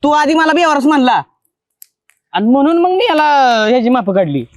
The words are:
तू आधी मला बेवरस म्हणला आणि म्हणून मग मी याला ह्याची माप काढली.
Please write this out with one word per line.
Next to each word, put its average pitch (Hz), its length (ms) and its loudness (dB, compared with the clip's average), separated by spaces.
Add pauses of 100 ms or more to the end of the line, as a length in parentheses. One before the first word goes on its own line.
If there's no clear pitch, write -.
तू 285 100 0
आधी 302 220 0
मला 320 180 0
बेवरस 302 340 0
म्हणला 254 340 2 (1120)
आणि 190 140 -2
म्हणून 277 320 2
मग 349 120 0
मी 370 140 -2
याला 320 200 -2 (440)
ह्याची 233 200 0
माप 240 220 -2
काढली. 160 340 -2 (120)